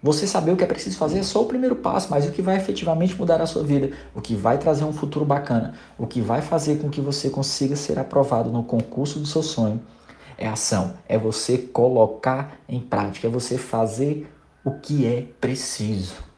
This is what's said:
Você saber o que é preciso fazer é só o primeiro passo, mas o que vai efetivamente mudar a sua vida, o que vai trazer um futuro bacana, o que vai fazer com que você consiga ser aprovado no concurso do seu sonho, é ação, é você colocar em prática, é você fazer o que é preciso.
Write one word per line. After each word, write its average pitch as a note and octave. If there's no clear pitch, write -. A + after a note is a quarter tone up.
Você D3+
saber E3+
o F#3
que F3+
é -
preciso -
fazer D#3+
é -
só G#3
o -
primeiro B3+
passo, -
mas C#3+
o C#3+
que F#3+
vai F#3+
efetivamente F3+
mudar E3
a D#3+
sua D#3+
vida, C#3
o G#2+
que A2+
vai A2+
trazer D3
um D3+
futuro D3
bacana, C#3
o A#2+
que A#2
vai A2+
fazer D3+
com D3
que C#3+
você C#3
consiga C#3
ser D3
aprovado C3
no A#2
concurso D3
do D3
seu D#3+
sonho, A2+
é -
ação, G2+
é A2
você A2
colocar B2+
em B2
prática, G2+
é -
você B2
fazer A#2+
o C3+
que C#3
é A#2+
preciso. G#2+